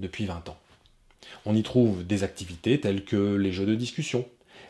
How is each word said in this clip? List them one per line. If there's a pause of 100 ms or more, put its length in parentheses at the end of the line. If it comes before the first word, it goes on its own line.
depuis
vingt
ans. (840)
On
y
trouve
des
activités
telles
que
les
jeux
de
discussion, (440)